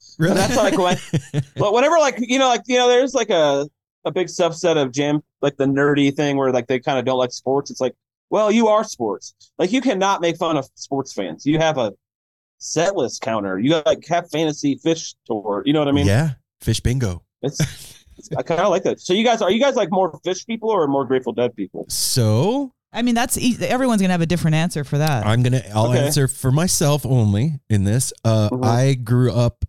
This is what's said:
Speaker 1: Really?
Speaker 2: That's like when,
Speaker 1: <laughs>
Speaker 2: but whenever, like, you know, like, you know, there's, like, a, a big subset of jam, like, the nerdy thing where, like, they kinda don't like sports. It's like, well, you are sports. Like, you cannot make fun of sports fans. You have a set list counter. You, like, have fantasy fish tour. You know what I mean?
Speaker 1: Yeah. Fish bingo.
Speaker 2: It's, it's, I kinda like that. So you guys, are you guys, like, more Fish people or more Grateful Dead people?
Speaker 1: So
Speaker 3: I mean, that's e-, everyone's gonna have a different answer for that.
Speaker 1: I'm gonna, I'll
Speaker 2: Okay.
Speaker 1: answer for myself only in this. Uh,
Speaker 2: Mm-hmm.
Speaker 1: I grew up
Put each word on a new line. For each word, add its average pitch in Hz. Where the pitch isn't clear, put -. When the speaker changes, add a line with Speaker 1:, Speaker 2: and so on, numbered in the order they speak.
Speaker 1:
Really? 170
Speaker 2:
That's 190
like 214
when, 180
Speaker 1:
<laughs> 143
Speaker 2:
but 196
whenever, 294
like, 285
you 247
know, 262
like, 240
you 247
know, 247
there's, 247
like, 233
a, 147
a 160
big 180
subset 165
of 135
jam, 147
like, 139
the 135
nerdy 139
thing 143
where, 135
like, 123
they 131
kinda 131
don't 127
like 127
sports. 135
It's -
like, 127
well, 208
you 226
are 214
sports. -
Like, 180
you 262
cannot 196
make 170
fun 165
of 131
sports -
fans. 90
You 156
have 156
a 107
set 190
list 127
counter. 101
You, 147
like, 139
have 170
fantasy 151
fish 165
tour. 101
You 143
know 156
what 143
I 139
mean? 92
Speaker 1:
Yeah. 135
Fish 113
bingo. 113
Speaker 2:
It's, 139
it's, -
I 131
kinda 170
like 185
that. 120
So 180
you 220
guys, 226
are 185
you 220
guys, 269
like, 196
more 180
Fish 185
people 226
or 175
more 139
Grateful 127
Dead 120
people? -
Speaker 1:
So 165
Speaker 3:
I 220
mean, 240
that's -
e-, 240
everyone's 240
gonna 185
have 175
a 165
different 165
answer 160
for 143
that. 143
Speaker 1:
I'm 117
gonna, 123
I'll 110
Speaker 2:
Okay. 123
Speaker 1:
answer 143
for -
myself 147
only 120
in 101
this. 110
Uh, 110
Speaker 2:
Mm-hmm. 127
Speaker 1:
I 123
grew 123
up 120